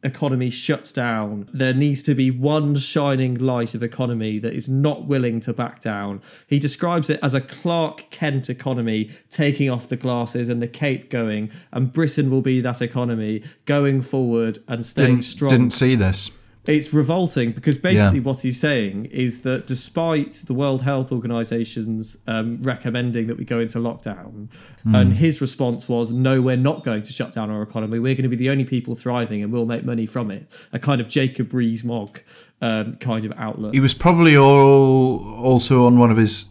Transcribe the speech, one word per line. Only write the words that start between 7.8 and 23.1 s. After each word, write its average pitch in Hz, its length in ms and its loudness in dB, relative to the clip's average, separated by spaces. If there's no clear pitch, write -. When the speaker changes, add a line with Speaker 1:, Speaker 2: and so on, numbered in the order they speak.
Speaker 1:
Kent 139 400 -4
economy, 117 640 -4
taking 143 400 0
off 120 200 -6
the - 60 -4
glasses 120 540 -4
and 117 100 -2
the 117 80 -4
cape 131 440 -4
going, 110 400 -4
and 120 220 -2
Britain 147 380 0
will 131 100 2
be 131 200 0
that 123 200 -4
economy 117 600 -4
going 143 360 2
forward 117 560 -2
and 117 160 -6
staying 127 340 2
Speaker 2:
Didn't, 120 80 -2
Speaker 1:
strong. - 240 -2
Speaker 2:
didn't 127 220 4
see 131 240 2
this. 95 360 0
Speaker 1:
It's 151 280 0
revolting 135 580 0
because 147 240 0
basically 190 440 4
Speaker 2:
Yeah. 120 40 -4
Speaker 1:
what 131 160 -4
he's 127 180 -4
saying 110 540 -2
is 123 300 -4
that 131 260 -4
despite 156 640 -4
the 131 60 -4
World 131 280 0
Health 131 300 -2
Organization's, 113 1120 -6
um, 113 360 -4
recommending 120 680 -4